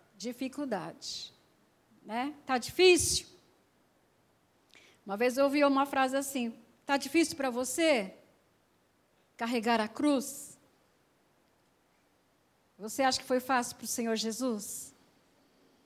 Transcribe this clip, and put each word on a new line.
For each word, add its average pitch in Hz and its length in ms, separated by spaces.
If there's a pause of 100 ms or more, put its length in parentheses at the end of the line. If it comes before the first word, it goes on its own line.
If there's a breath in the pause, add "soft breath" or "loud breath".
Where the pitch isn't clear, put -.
(160)
dificuldade, 240 1160 (720)
né? 247 300 (120)
Tá 262 120
difícil? - 680 (1800 soft breath)
Uma 196 120
vez 247 200
eu 277 80
ouvi 285 200
uma 277 220
frase 269 300
assim: 254 380 (320)
"Tá 277 100
difícil 277 400
pra 269 140
você 247 640 (1200)
carregar 233 440
a 214 80
cruz?" - 720 (2250)
Você 220 240
acha 262 160
que - 80
foi 254 140
fácil 247 360
pro 233 100
Senhor 226 280
Jesus? 214 800 (920)